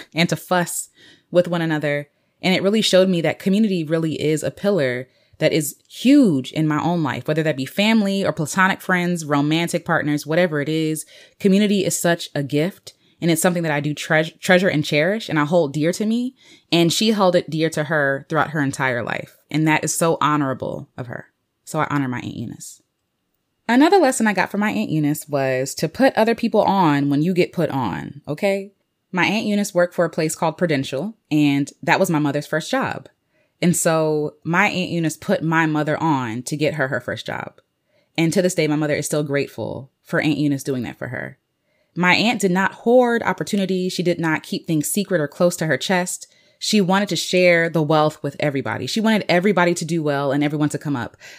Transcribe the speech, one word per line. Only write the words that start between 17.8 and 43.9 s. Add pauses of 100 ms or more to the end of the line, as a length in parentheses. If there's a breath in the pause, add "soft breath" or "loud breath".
her
throughout
her
entire
life. (120)
And
that
is
so
honorable
of
her. (360)
So
I
honor
my
Aunt
Eunice. (840)
Another
lesson
I
got
from
my
Aunt
Eunice
was
to
put
other
people
on
when
you
get
put
on,
okay? (380)
My
Aunt
Eunice
worked
for
a
place
called
Prudential, (140)
and (100)
that
was
my
mother's
first
job. (520)
And
so
my
Aunt
Eunice
put
my
mother
on
to
get
her
her
first
job. (580)
And
to
this
day,
my
mother
is
still
grateful (120)
for
Aunt
Eunice
doing
that
for
her. (560)
My
aunt
did
not
hoard
opportunities.